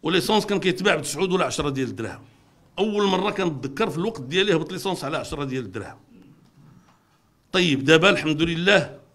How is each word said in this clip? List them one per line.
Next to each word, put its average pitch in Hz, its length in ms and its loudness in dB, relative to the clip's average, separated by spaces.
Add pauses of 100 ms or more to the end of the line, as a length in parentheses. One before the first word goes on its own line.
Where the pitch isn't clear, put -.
وليسونس 185 440 2
كان 196 140 0
كيتباع 185 360 2
بتسعود 160 360 -2
ولا 180 120 2
عشرة 143 260 -2
ديال 131 180 -2
الدراهم. 107 320 -8 (580)
أول 208 260 0
مرة 190 260 2
كنتذكر 175 600 -2
في 147 80 -6
الوقت 208 220 -4
ديالي 175 340 2
هبط 160 180 -2
ليسونس 180 320 -4
على 151 120 -4
عشرة 143 280 -6
ديال 131 200 -4
الدراهم. 95 340 -12 (1500)
طيب 160 320 2
دابا 160 260 8
الحمد 156 320 0
لله 170 560 2 (160)